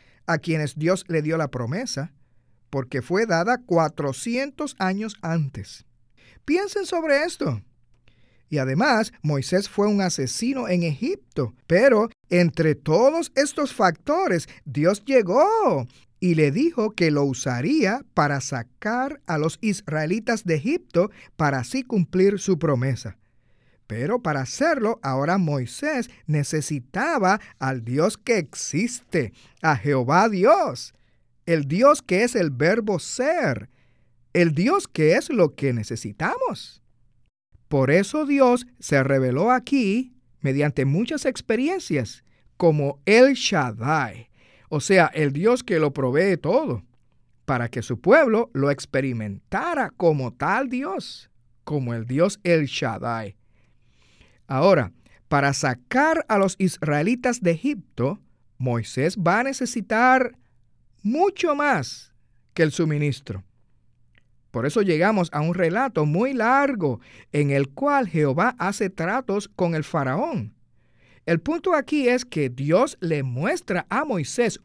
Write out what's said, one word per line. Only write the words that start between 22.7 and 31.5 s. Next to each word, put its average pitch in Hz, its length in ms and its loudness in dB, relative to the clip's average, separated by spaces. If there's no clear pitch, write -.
Pero 151 360 -4
para 156 200 -2
hacerlo, 247 600 -2
ahora 139 360 0
Moisés 175 720 -4
necesitaba 180 1120 -2
al 131 260 -4
Dios 147 340 0
que 233 200 0
existe, 160 920 -4
a 156 140 2
Jehová 139 520 2
Dios, 220 680 2
el 160 200 0